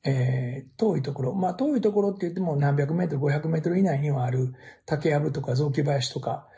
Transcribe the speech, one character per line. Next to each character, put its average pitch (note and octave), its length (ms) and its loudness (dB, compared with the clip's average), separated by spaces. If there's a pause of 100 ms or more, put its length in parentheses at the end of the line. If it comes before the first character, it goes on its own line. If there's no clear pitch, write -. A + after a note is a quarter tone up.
え C3 600 0
ー、 - 140 -20
遠 G3+ 180 2
い C#3+ 40 0
と C#3+ 120 -4
こ C3+ 100 -4
ろ。 B2+ 120 -2
ま F#3 140 2
あ、 F3+ 40 -4
遠 C#4 240 0
い G#3+ 40 0
と G#3 120 2
こ G3+ 80 2
ろ G3+ 80 2
っ F#3+ 40 -4
て G3 80 -10
言 E3+ 100 -4
っ - 20 -10
て F#3 60 -6
も E3 160 0
何 C#3+ 200 2
百 C#3+ 180 0
メ F3+ 120 0
ー - 20 -2
ト D3+ 80 -4
ル、 C3+ 40 -2
五 C#3+ 100 2
百 D3+ 200 0
メ D#3+ 100 0
ー - 20 -4
ト E3+ 80 0
ル F3 80 2
以 F#3+ 60 4
内 D3+ 160 2
に D3 100 0
は C3 160 0
あ B2 60 -2
る B2+ 240 -2 (300)
竹 D#3 240 0
や D3 100 2
ぶ D3+ 120 0
と C#3 100 -4
か B2 140 -2
雑 D3 160 2
木 C#3+ 120 0
林 C#3 280 0
と - 80 -6
か、 - 280 -6 (100)